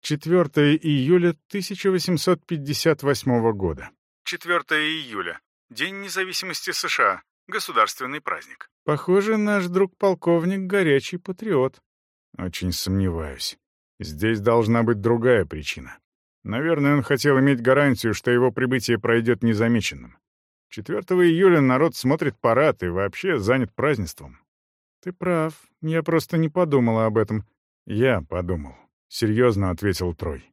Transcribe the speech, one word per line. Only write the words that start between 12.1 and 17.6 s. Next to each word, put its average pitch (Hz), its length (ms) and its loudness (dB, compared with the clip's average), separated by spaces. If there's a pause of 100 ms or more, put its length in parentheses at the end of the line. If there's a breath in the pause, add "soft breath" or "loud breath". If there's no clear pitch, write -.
Очень 90 340 -6
сомневаюсь. 85 840 -4 (420)
Здесь 104 400 -2
должна 117 420 4
быть 110 200 0
другая 117 420 2
причина. - 540 -12 (440)
Наверное, 143 520 0
он 139 80 2
хотел 139 360 2
иметь 135 220 2